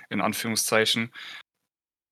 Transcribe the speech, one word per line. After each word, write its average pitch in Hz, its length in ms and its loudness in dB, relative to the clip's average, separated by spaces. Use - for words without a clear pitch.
in 110 100 -2
Anführungszeichen. 110 920 2